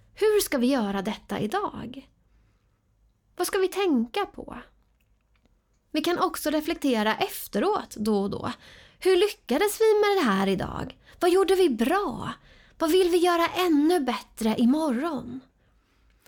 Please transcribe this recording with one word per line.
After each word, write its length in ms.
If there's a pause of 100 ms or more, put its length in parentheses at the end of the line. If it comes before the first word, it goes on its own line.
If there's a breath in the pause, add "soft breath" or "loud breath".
(140)
hur 260
ska 180
vi 80
göra 360
detta 380
idag? 680 (1300)
Vad 100
ska 120
vi 100
tänka 580
på? 300 (1400)
Vi 80
kan 180
också 320
reflektera 640
efteråt 840
då 260
och 80
då. 220 (460 loud breath)
Hur 180
lyckades 640
vi 40 (160)
med 160
det 160
här 140
idag? 520 (220 soft breath)
Vad 100
gjorde 240
vi 160
bra? 600 (460 soft breath)
Vad 120
vill 180
vi 100
göra 280
ännu 540
bättre 580
imorgon? 840 (880 soft breath)